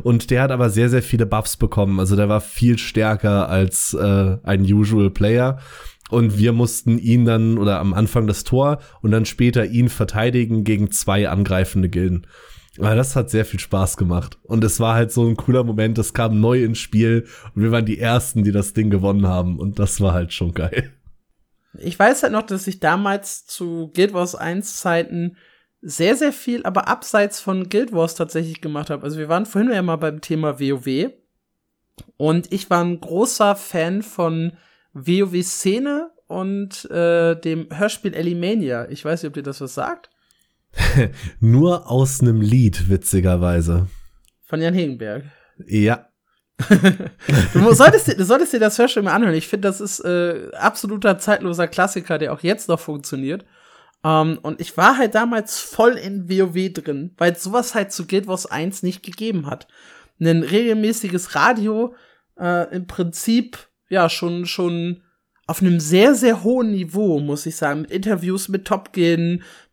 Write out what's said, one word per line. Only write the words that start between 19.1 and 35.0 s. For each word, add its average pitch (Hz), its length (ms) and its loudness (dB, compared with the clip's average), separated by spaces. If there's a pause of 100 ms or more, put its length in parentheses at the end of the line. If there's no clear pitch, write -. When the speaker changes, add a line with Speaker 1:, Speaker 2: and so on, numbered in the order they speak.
Speaker 1:
haben. 90 320 0
Und 101 220 -4
das 101 200 0
war 95 140 4
halt 87 180 -2
schon 85 200 -4
geil. 87 400 -4 (840)
Speaker 2:
Ich - 240 -10
weiß 226 240 4
halt 262 100 0
noch, 214 100 -2
dass 190 240 -8
ich 190 140 -8
damals 196 640 -2
zu 170 480 -10
Guild 202 200 2
Wars 175 200 -2
eins 180 440 -8
Zeiten 170 580 -2 (440)
sehr, 180 360 0
sehr 285 160 0
viel, - 320 -8
aber 185 240 -2
abseits 208 520 -2
von 190 280 -6
Guild 226 240 -2
Wars 165 220 -2
tatsächlich 160 460 -6
gemacht 147 300 -8
habe. 143 140 -8
Also 151 140 -8
wir 151 100 -8
waren 180 180 0
vorhin 220 240 0
ja 196 120 0
mal 170 140 -2
beim 156 240 -4
Thema 151 380 -4
W 139 140 -2
O 127 120 -6
W. 147 260 -2 (1080)
Und 160 360 0
ich 196 180 -6
war 175 140 2
ein 175 160 -4
großer 202 560 0
Fan 185 460 -4
von 165 500 -4 (400)
W 175 320 0